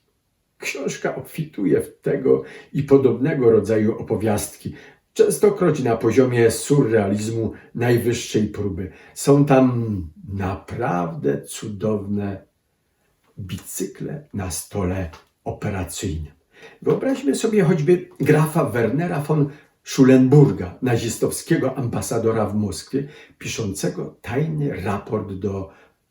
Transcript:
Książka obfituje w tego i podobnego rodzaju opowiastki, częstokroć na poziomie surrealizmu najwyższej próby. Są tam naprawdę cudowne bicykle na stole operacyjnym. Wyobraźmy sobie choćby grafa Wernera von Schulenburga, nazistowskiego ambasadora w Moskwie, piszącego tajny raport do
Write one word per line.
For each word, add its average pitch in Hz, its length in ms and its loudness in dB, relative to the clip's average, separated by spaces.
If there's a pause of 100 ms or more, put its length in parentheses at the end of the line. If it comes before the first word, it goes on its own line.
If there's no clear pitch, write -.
(580)
Książka - 580 -6
obfituje - 640 -2
w - 200 -10
tego - 420 2 (300)
i 139 100 -2
podobnego 131 680 4
rodzaju 107 480 2
opowiastki, 101 760 -4 (400)
częstokroć 202 680 2
na 117 140 0
poziomie 120 540 4
surrealizmu 110 1040 0 (220)
najwyższej 113 720 0
próby. 98 460 -6 (220)
Są 143 300 4
tam 120 680 2 (180)
naprawdę 95 1120 -4
cudowne 101 1000 -6 (960)
bicykle - 840 -10 (100)
na 92 160 -6
stole 90 600 -6 (340)
operacyjnym. 87 880 -8 (500)
Wyobraźmy 262 520 0
sobie 214 280 0
choćby 175 460 2 (120)
grafa 151 440 2
Wernera 127 560 -2
von 147 280 0 (360)
Schulenburga, 127 1000 6
nazistowskiego 127 920 -2
ambasadora 110 720 -2
w 98 80 -6
Moskwie, 104 540 -4 (300)
piszącego 90 800 -8
tajny 147 640 -4
raport 101 500 -6
do 98 380 -8 (400)